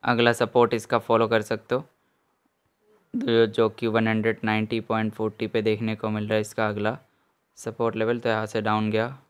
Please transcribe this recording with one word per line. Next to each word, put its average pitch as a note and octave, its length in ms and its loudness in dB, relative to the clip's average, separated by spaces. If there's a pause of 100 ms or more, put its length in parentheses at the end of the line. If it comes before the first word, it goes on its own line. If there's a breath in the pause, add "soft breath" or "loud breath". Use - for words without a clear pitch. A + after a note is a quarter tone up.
अगला A#2+ 300 2
सपोर्ट A#2 400 2
इसका A#2 260 -2
फॉलो A2+ 280 2
कर A2 160 2
सकते - 320 -4
हो, D3 100 -4 (1300)
जो, A2+ 340 4
जो A2 220 2
कि A2+ 200 -4
वन A2+ 180 2
हंड्रेड A2 380 0
नाइंटी A2 360 0
पॉइंट A2 320 -4
फ़ोर्टी A2 340 -4
पे A2 160 -2
देखने A2 320 0
को G#2+ 140 -6
मिल G#2+ 180 -4
रहा A2 80 0
है G#2+ 60 2
इसका G#2+ 280 -4
अगला G#2 280 -4 (600)
सपोर्ट A2+ 380 -4
लेवल। A2+ 240 -2
तो A#2 100 -2
यहाँ A2 180 0
से A2 160 -4
डाउन G#2+ 280 0
गया A#2 260 -2 (120)